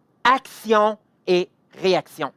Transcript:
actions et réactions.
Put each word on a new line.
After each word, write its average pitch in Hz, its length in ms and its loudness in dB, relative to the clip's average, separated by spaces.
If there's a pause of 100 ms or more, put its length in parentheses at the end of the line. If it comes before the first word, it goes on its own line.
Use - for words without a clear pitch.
(240)
actions 214 720 0 (300)
et 185 220 0 (240)
réactions. 156 640 -4